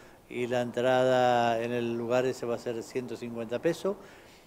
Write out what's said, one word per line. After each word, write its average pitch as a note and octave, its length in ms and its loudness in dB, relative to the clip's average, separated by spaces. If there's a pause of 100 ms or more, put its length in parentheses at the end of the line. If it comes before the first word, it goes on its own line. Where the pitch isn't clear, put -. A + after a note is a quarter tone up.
(280)
y A#2+ 180 -4
la B2 160 0
entrada B2 1000 4
en A#2+ 120 -2
el A#2 260 -2
lugar B2 260 0
ese B2+ 220 -4
va A#2+ 80 -2
a A2+ 40 -4
ser A#2 260 -6
ciento B2 320 -8
cincuenta A#2 420 -6
pesos. E3+ 380 -2 (500)